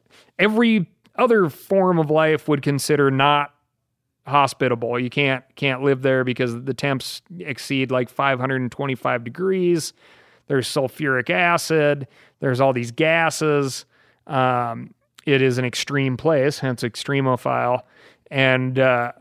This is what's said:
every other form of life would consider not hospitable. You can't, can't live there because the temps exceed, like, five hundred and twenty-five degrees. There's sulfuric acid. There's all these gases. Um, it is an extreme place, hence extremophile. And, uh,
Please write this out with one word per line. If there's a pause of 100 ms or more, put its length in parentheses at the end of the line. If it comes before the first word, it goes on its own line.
(380)
every (280)
other
form
of
life
would
consider
not (760)
hospitable.
You
can't, (120)
can't
live
there
because
the
temps (180)
exceed,
like,
five
hundred
and
twenty-five
degrees. (540)
There's
sulfuric
acid. (340)
There's
all
these
gases. (420)
Um, (320)
it
is
an
extreme
place,
hence
extremophile. (480)
And,
uh,